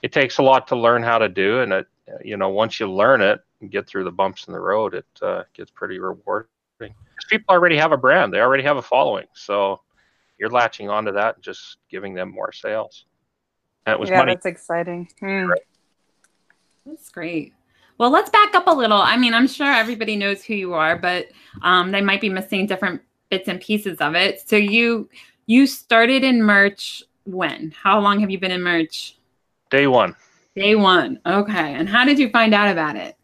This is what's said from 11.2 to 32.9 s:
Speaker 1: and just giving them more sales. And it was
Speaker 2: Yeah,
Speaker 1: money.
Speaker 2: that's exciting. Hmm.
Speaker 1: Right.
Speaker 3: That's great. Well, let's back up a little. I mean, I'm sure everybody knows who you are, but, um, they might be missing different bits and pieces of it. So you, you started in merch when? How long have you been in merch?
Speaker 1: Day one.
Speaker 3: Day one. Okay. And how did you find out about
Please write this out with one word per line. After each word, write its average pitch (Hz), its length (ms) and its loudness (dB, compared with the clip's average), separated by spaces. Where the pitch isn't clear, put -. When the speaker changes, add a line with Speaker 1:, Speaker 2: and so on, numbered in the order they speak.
Speaker 1:
and - 60 -20
just - 360 -18
giving 95 240 -12
them 92 180 -8
more - 220 -10
sales. - 540 -10
And 110 80 0
it - 40 -2
was 190 120 -6
Speaker 2:
Yeah, 185 80 4
Speaker 1:
money. 131 160 2
Speaker 2:
that's 180 100 -12
exciting. 175 640 -8
Hmm. 196 260 -4
Speaker 1:
Right. 180 140 -2
Speaker 3:
That's 311 240 -20
great. 165 460 -10
Well, 240 140 2
let's 381 180 2
back 415 260 2
up 359 120 4
a 349 80 6
little. 226 260 2
I 196 160 2
mean, 247 160 2
I'm 233 140 4
sure 277 260 -4
everybody 220 440 -2
knows 196 280 -4
who 226 100 -8
you 185 200 -6
are, 160 220 0
but, 180 320 -4
um, 180 300 2
they 202 100 0
might 196 180 0
be 214 80 -2
missing 190 380 -4
different 185 340 -4
bits 190 180 -4
and 185 120 -8
pieces 208 380 -4
of 151 160 -2
it. 185 340 -2
So 220 60 0
you, 214 540 0
you 254 200 6
started 247 560 2
in 247 200 2
merch 202 600 2
when? 175 480 -8
How 202 260 2
long 202 220 2
have 202 100 0
you 190 80 -4
been 185 140 -4
in 180 100 -4
merch? 170 540 -4
Speaker 1:
Day 139 180 4
one. 113 260 4
Speaker 3:
Day 202 220 2
one. 190 500 2
Okay. 185 480 -2
And 160 140 -4
how 233 160 2
did 285 160 4
you 262 100 2
find 220 240 2
out 208 160 2
about 156 240 -4